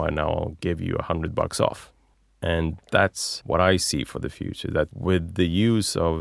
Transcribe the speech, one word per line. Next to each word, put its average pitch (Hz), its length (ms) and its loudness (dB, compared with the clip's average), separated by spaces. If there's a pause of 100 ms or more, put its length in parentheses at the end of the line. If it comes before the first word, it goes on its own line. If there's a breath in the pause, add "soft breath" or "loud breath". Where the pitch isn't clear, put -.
and 78 180 0
I'll 82 280 -2 (140)
give 85 200 0
you 85 120 -2
a 85 120 -6
hundred 80 240 -2
bucks - 340 -2
off." - 120 -8 (760)
And 82 100 2 (240)
that's - 600 0
what 82 100 4 (120)
I 92 60 4
see - 260 -2
for - 160 -10
the - 200 -6
future, - 380 -6
that 76 100 2 (200)
with 92 160 4 (160)
the 90 80 4
use 104 420 2 (180)
of 82 120 0